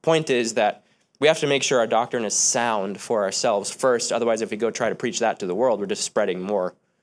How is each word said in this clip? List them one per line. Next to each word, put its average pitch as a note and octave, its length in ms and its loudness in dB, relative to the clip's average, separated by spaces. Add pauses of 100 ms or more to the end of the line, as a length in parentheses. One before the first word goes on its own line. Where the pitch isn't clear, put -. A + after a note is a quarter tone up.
point D#3+ 300 0
is A#2 240 0
that G#2 280 0 (380)
we C#3+ 80 6
have D#3 120 4
to D3+ 60 0
make C#3 160 2
sure C3 160 2
our A#2 80 4
doctrine A#2 380 0
is G2+ 100 -4
sound G#2+ 680 0
for A2 220 -2
ourselves G2+ 480 0
first. A#2+ 420 0
Otherwise, A#2 280 0
if A2 100 -4
we A2 60 -4
go A2 140 0
try A2+ 180 -2
to G2 60 -2
preach A2+ 260 -6
that A2 200 0
to G2+ 60 -4
the F2+ 80 -2
world, A2+ 240 2
we're G2+ 80 -6
just G2 180 -4
spreading F#2+ 360 -2
more F#2 340 -2 (280)